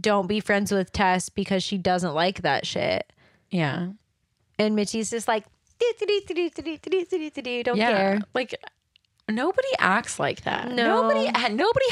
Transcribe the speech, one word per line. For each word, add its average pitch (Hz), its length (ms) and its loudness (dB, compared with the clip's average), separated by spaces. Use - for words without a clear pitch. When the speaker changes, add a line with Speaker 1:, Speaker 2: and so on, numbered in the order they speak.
Speaker 1:
don't 202 260 2
be 208 140 0
friends 202 320 0
with 190 200 0
Tess 185 360 2
because 190 340 -2
she 202 160 -4
doesn't 180 360 0
like 180 280 0
that 143 240 0
shit." - 460 -4
Speaker 2:
Yeah. 175 380 0
Speaker 1:
And 214 180 2
Mitchie's 208 340 -2
just 233 180 -6
like, 220 160 0
do, 403 80 -2
do, 403 140 2
do, - 0 -
do, 330 280 -4
do, 302 160 -8
do, 349 160 2
do, 311 240 -4
do, 277 120 -10
do, 240 200 -4
don't 240 140 0
Speaker 2:
Yeah, 226 140 2
Speaker 1:
care. 196 300 2
Speaker 2:
like, 247 200 -4
nobody 339 400 0
acts - 400 0
like - 240 -2
that. - 280 -4
Speaker 1:
No. 240 320 2
Speaker 2:
Nobody 226 240 2
ha-, - 220 0
nobody 427 420 2